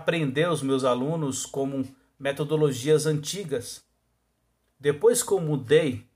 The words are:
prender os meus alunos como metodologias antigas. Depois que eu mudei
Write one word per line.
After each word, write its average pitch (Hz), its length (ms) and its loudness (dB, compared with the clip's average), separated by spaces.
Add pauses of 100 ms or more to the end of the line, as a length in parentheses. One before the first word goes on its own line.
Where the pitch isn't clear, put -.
prender 160 440 0
os 151 120 -2
meus 135 240 0
alunos 131 600 -2
como 135 400 -4 (320)
metodologias 143 880 0
antigas. 151 800 -6 (920)
Depois 147 460 2
que - 80 -6
eu 196 80 4
mudei 147 680 2 (100)